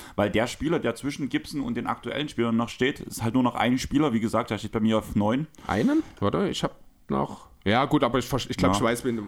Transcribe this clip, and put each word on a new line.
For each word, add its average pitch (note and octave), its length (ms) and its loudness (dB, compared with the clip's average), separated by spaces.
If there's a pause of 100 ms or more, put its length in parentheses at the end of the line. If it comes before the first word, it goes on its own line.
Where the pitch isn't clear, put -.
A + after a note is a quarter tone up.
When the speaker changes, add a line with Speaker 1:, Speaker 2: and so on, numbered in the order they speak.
(160)
Speaker 1:
weil G#2 140 2
der G#2+ 160 2
Spieler, D#3 320 -2
der A#2+ 160 0
zwischen C#3 360 -6
Gibson D3 320 -4
und A#2+ 140 -4
den A#2 120 -4
aktuellen B2 420 -4
Spielern A#2 260 0
noch A#2 140 2
steht, C3 300 0
ist - 240 -10
halt A2+ 100 -2
nur B2+ 80 4
noch A#2+ 140 2
ein B2 240 2
Spieler, C#3+ 340 2
wie A2+ 60 2
gesagt, A2+ 320 0
der G#2 80 -2
steht G#2+ 140 -8
bei A2+ 60 0
mir A2 200 4
auf - 160 -6
neun. A2+ 320 2 (180)
Speaker 2:
Einen? C#4 380 2 (160)
Warte, D#3 300 0
ich - 140 -4
hab - 120 -4 (340)
noch, C#3 380 -4 (180)
ja A#2 200 4
gut, C#3+ 180 2
aber B2+ 160 2
ich A#2+ 60 -4
versch-, - 220 -2
ich - 100 -6
glaub, - 160 4
Speaker 1:
Ja. G2+ 40 2
Speaker 2:
ich - 60 0
weiß, A#2+ 220 0
wen A#2+ 120 0
du, G#2 100 -6